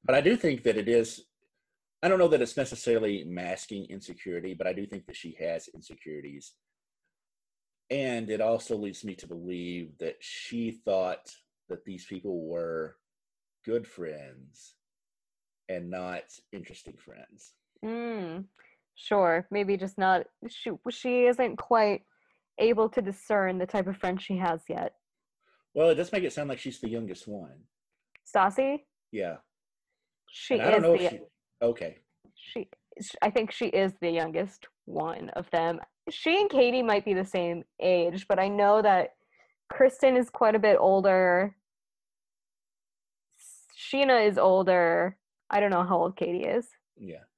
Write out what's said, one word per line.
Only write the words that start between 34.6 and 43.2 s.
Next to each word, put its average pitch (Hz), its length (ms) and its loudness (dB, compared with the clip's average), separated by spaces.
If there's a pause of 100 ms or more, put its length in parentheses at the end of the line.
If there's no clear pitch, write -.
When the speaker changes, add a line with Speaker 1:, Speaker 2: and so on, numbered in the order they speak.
Speaker 2:
one 156 460 -8
of - 180 -10
them. 170 300 0 (320)
She 339 280 0
and 415 100 2
Katie 254 340 4
might 202 220 2
be 202 100 0
the 185 100 -2
same 175 380 -4 (180)
age, 180 460 2
but 190 100 2
I 190 120 2
know 208 340 4
that 190 320 4 (560)
Kristen 262 440 4
is 247 140 2
quite 220 240 2
a 220 60 2
bit 202 200 6
older. 190 760 4 (2250)